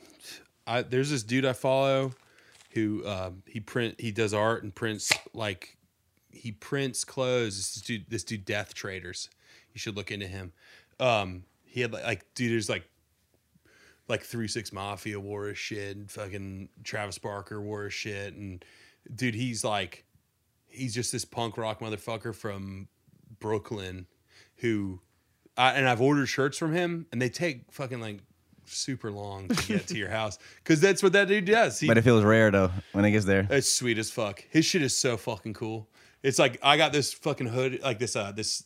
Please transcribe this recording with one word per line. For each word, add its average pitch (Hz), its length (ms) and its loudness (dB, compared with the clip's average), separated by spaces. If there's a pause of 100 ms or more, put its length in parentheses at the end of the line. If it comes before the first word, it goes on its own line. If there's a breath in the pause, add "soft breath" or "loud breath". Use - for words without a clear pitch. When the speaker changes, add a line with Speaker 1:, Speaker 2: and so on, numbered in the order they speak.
(640 loud breath)
Speaker 1:
I, 120 160 0
there's 135 300 0
this 135 100 0
dude 127 240 0
I 127 80 2
follow 135 600 2 (580 soft breath)
who, 107 360 -2
um, 92 380 -6
he 113 160 -10
print, 113 400 -4
he 117 100 -4
does 107 220 0
art 110 300 2
and 104 120 -10
prints, 110 380 -2 (200)
like, 104 440 -6 (540)
he - 200 -14
prints 135 540 -4
clothes. 123 500 0
This 98 260 -8
dude, 107 280 -6
this 110 160 -6
dude, 107 180 -6
Death 101 300 -4
Traders. 92 560 -10 (440 soft breath)
You 110 60 -14
should 107 160 -8
look 101 160 -8
into 101 160 -8
him. 92 240 -12 (480 soft breath)
Um, 98 440 0 (200)
he - 180 -8
had, 117 120 -2
like, 101 100 -8
like, 120 300 -4
dude, 120 180 0
there's, 113 160 0
like, 98 220 -4 (1160 soft breath)
like, 110 160 -4
Three 113 240 -6
Six 107 260 -6
Mafia 101 460 -8
wore 101 280 -8
his 101 100 -10
shit, 101 380 -8
and 101 140 -16
fucking 98 600 -10 (140)
Travis 104 340 -8
Barker 104 440 -8
wore 104 240 -8
his 101 80 -10
shit, 101 400 -8
and 95 300 -12 (500 soft breath)
dude, 117 220 -2
he's, 120 280 -4
like, 101 420 -4 (640)
he's 127 260 -6
just 120 180 -2
this 123 140 -6
punk 117 320 -6
rock 110 220 -4
motherfucker 110 560 -6
from 98 520 -10 (520)
Brooklyn 101 640 -6 (520 soft breath)
who, 101 420 -2 (580)
I, 127 160 6
and 131 140 4
I've 123 140 4
ordered 139 260 4
shirts 139 300 0
from 160 160 -2
him, 170 380 -2
and 120 100 -2
they 127 80 2
take 147 420 -4
fucking, 127 280 -8
like, 104 200 -8 (480)
super - 440 -6
long 101 360 -8
to 190 200 0
get 208 200 0
to 170 100 -4
your 98 120 -2
Speaker 2:
<laughs> 110 120 -2
Speaker 1:
house, 107 160 -4 (260 loud breath)
'cause 160 160 6
that's 190 240 6
what 185 100 6
that 202 140 6
dude 202 180 2
does. 202 340 4
He 160 80 0
Speaker 2:
But 113 100 8
it 113 60 8
feels 113 200 8
rare 110 280 8
though 95 200 6 (220)
when 101 120 6
it 104 60 6
gets 104 140 4
there. 98 240 4
Speaker 1:
It's 135 220 4
sweet 117 260 2
as 110 120 -2
fuck. 104 400 -6
His 156 160 4
shit 175 160 2
is 127 140 0
so 120 220 0
fucking 110 360 -8
cool. 110 340 -8 (360 soft breath)
It's 135 160 4
like, 135 240 6
I 143 120 8
got 151 160 4
this 143 220 0
fucking 139 340 -4
hood, 127 360 0
like, 123 160 -2
this, 117 160 -2
uh, 101 160 -2
this, 107 340 -4